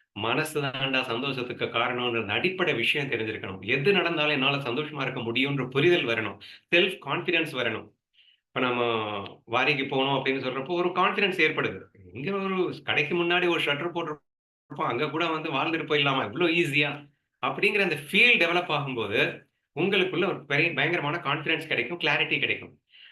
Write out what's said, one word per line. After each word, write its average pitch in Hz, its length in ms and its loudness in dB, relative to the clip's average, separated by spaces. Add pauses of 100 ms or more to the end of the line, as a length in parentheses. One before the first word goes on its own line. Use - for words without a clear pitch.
(120)
மனசு 139 500 0
தான்டா 131 400 -2
சந்தோஷத்துக்கு 123 600 -4
காரணம்ன்ற 120 560 0
அந்த 104 120 -4
அடிப்படை 170 420 0
விஷயம் 131 360 0
தெரிஞ்சிருக்கணும். 107 500 -4
எது 135 320 2
நடந்தாலும் 165 400 2
என்னால 139 240 2
சந்தோஷமா 139 460 -4
இருக்க 127 180 -4
முடியும்ன்ற 123 480 0
புரிதல் 156 360 4
வரணும். 113 340 -2 (360)
செல்ஃப் 185 320 2
கான்ஃபிடன்ஸ் 160 460 -2
வரணும். 113 380 -2 (560)
இப்ப - 140 -4
நம்ம 123 240 2 (680)
வாரிக்கு 135 360 2
போனோம் 135 360 2
அப்படின்னு 135 200 0
சொல்றப்போ 131 260 -4
ஒரு 175 200 0
கான்ஃபிடன்ஸ் 190 500 0
ஏற்படுது. 135 440 0 (300)
இங்க 143 200 -6
ஒரு 185 520 -2
கடைக்கு 143 320 0
முன்னாடி 175 320 2
ஒரு 165 120 2
ஷட்டர் 151 320 -2
போட்டிருப்போம், - 920 -10
அங்க 139 260 -2
கூட 165 160 0
வந்து 160 260 -4
வாழ்ந்துட்டு 151 340 -2
போயிடலாமா 143 360 2
இவ்வளோ 147 320 0
ஈஸியா 147 560 0 (360)
அப்படிங்கிற 202 340 0
அந்த 180 140 2
ஃபீல் 226 440 4
டெவலப் 175 320 2
ஆகும்போது, 135 800 0 (300)
உங்களுக்குள்ள 190 460 2
ஒரு 151 180 -4
பெரிய 156 280 2
பயங்கரமான 151 440 0
கான்ஃபிடன்ஸ் 151 500 -2
கிடைக்கும், 131 340 -2
கிளாரிட்டி 151 380 2
கிடைக்கும். 104 420 -4 (320)